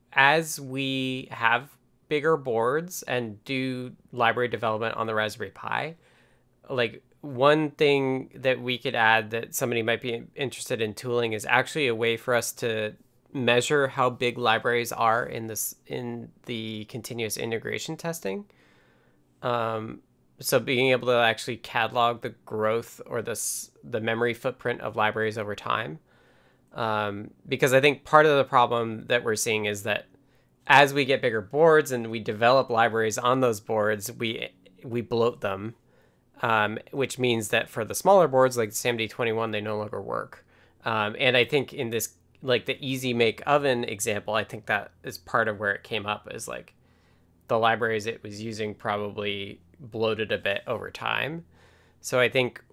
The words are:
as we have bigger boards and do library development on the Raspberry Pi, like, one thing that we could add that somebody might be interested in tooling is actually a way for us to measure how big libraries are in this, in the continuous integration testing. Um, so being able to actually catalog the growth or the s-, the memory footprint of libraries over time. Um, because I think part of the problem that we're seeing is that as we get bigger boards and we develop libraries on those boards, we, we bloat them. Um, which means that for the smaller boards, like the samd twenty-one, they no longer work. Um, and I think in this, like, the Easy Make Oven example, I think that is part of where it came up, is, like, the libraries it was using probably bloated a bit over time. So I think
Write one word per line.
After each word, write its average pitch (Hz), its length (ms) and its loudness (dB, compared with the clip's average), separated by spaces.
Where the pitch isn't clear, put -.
as 151 480 4
we 131 680 -4
have 117 380 2
bigger 151 300 0
boards 131 680 -2
and 117 420 -6
do 131 480 -6
library 120 380 2
development 110 460 -2
on 113 120 -2
the 110 80 -2
Raspberry 107 340 -4
Pi, 127 460 -6
like, 120 320 -2
one 147 500 2
thing 135 640 2
that 127 260 -2
we 123 160 -4
could 123 160 -6
add 113 380 4
that 117 240 -6
somebody 120 260 0
might 113 180 0
be 120 240 -8
interested 123 440 -6
in 110 140 -4
tooling 120 400 -2
is 107 120 -6
actually 127 420 2
a 117 80 0
way 117 220 0
for 123 180 0
us 113 160 0
to 110 420 -4
measure 127 540 2
how 127 240 0
big 120 260 -2
libraries 117 540 0
are 117 340 2
in 113 220 -8
this, - 260 -8
in 120 420 -8
the 110 400 -8
continuous 113 500 -6
integration 113 640 -6
testing. 196 480 -8
Um, 113 600 -4
so - 200 2
being 131 320 2
able 123 160 0
to 123 80 4
actually 117 420 0
catalog 117 640 0
the 113 140 -10
growth 110 640 -2
or 117 160 -4
the 117 80 -6
s-, - 400 -8
the 120 160 -6
memory 113 360 0
footprint - 460 -6
of 110 140 -8
libraries 110 440 0
over 104 160 -6
time. 117 420 -4
Um, 107 580 -4
because 131 260 2
I 135 80 6
think 143 220 2
part 156 240 6
of 143 100 4
the 135 60 4
problem 117 640 2
that 120 160 2
we're 110 120 0
seeing 107 300 0
is 104 180 -4
that 107 220 -2
as 139 260 8
we 143 120 2
get 131 180 0
bigger 110 180 0
boards 151 500 4
and 117 200 -2
we 113 80 -4
develop 120 500 4
libraries 113 480 2
on 123 220 2
those 117 200 2
boards, 107 520 0
we, 117 380 -4
we 120 180 -6
bloat 117 400 0
them. 101 320 -6
Um, 110 380 2
which 135 260 -4
means 117 300 2
that - 220 0
for 113 160 -6
the 101 100 -8
smaller 185 320 6
boards, 131 300 4
like 113 120 0
the 107 60 -10
samd 113 340 -2
twenty-one, 113 420 -2
they 104 100 -4
no 107 160 -4
longer 104 240 -6
work. - 440 -8
Um, 110 340 -2
and 127 200 4
I 120 80 6
think 135 280 0
in 117 180 -6
this, - 260 -4
like, 123 240 0
the 135 200 -4
Easy 131 280 -2
Make 117 340 2
Oven 139 380 2
example, 104 480 -4
I 107 100 0
think 110 220 -14
that 104 260 -2
is 131 160 -12
part 117 300 0
of 104 140 -4
where 101 100 0
it - 120 -6
came 104 220 -6
up, 104 280 -6
is, - 120 -12
like, - 280 -12
the 120 100 2
libraries 113 480 2
it 113 160 -6
was 104 220 -12
using 107 320 -6
probably 104 840 -6
bloated 110 540 -2
a 101 40 0
bit - 300 -2
over 101 240 -6
time. 127 540 -4
So - 180 0
I 120 80 6
think 123 340 0